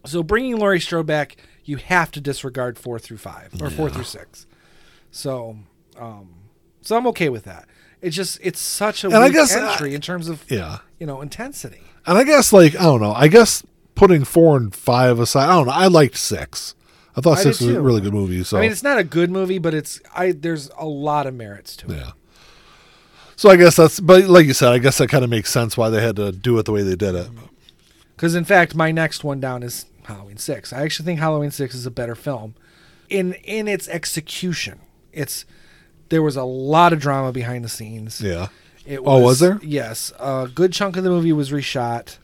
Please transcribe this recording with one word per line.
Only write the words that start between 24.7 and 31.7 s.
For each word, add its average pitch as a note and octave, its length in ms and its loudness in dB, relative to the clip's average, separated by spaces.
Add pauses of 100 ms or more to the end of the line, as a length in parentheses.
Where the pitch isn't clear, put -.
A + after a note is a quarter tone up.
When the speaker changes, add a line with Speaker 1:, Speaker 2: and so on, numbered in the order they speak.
Speaker 2:
I B2 60 4
guess C3 200 2
that B2+ 100 2
kinda B2+ 180 2
makes A#2 240 -4
sense A#2 260 -2
why A2+ 140 0
they A2 100 0
had A2+ 160 0
to G2+ 140 -4
do A#2 280 -2
it G#2 80 -2
the A2 60 -4
way G#2 100 0
they F#2+ 140 -2
did F#2+ 200 -4
it. F2 120 -8 (880)
Speaker 1:
'Cause E3+ 200 -2
in E3+ 80 -4
fact, F3 320 2
my D#3+ 160 0
next D#3+ 320 -4
one C#3 160 -6
down B2+ 240 -8
is - 220 -14 (180)
Halloween G2+ 340 -20
six. B2+ 340 -10
I C3 100 -8
actually D#3 240 -6
think F3 120 -4
Halloween D3+ 320 -2
six B2+ 240 -8